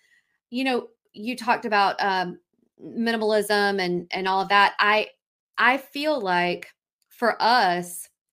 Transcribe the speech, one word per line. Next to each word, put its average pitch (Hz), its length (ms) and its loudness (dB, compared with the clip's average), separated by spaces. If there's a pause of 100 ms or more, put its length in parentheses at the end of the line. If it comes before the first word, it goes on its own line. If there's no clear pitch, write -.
(500)
You 247 140 -6
know, 247 260 -2 (240)
you 226 220 -8
talked 240 300 -2
about, 202 360 0
um, 185 380 -2 (440)
minimalism 208 960 0
and, 175 320 -2
and 190 160 -4
all 190 140 2
of 185 80 -6
that. 202 300 4
I, 214 300 2 (480)
I 247 200 4
feel 285 440 -4
like 175 520 -2 (360)
for - 320 -2
us 185 680 0 (240)